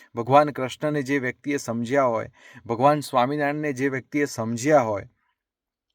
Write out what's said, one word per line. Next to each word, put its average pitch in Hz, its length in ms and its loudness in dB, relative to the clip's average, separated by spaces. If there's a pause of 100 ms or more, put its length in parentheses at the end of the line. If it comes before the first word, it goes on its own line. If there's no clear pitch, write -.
(140)
ભગવાન 139 360 4
કૃષ્ણને 143 520 -4
જે 139 160 0
વ્યક્તિએ 127 380 -4
સમજ્યા 120 480 0
હોય, 113 260 -2 (360)
ભગવાન 131 340 2
સ્વામિનારાયણને 143 720 -2
જે 131 160 -2
વ્યક્તિએ 135 360 -4
સમજ્યા 120 560 2
હોય, 110 280 -2 (880)